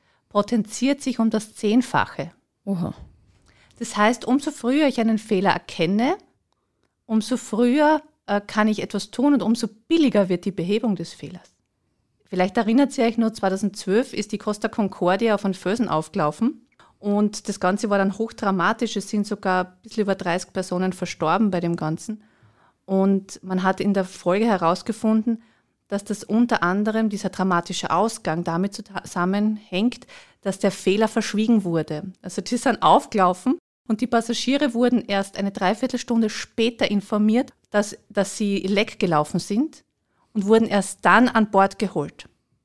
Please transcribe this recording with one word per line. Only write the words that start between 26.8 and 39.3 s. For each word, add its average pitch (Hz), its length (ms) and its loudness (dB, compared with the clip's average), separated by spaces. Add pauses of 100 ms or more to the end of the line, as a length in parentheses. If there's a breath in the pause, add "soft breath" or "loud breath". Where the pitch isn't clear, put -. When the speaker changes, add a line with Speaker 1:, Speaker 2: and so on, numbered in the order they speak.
Speaker 1:
dieser 202 180 -6
dramatische 185 640 -2
Ausgang, 175 500 -2
damit 180 320 -2
zusammenhängt, 208 1300 -2 (320 loud breath)
dass 190 180 -4
der 196 140 0
Fehler 202 340 0
verschwiegen 220 560 0
wurde. 165 480 -4 (120)
Also 185 200 -8
die 240 140 -4
sind 233 260 -2
aufgelaufen 196 760 4 (300)
und 220 140 -2
die 254 80 -2
Passagiere 247 680 0
wurden 240 260 4
erst 196 380 -4
eine 196 140 -2
Dreiviertelstunde 226 760 0
später 226 600 -2
informiert, 214 640 2 (180)
dass, 208 260 0 (120)
dass - 280 -2
sie 202 300 0
leck 202 320 -2
gelaufen 165 400 0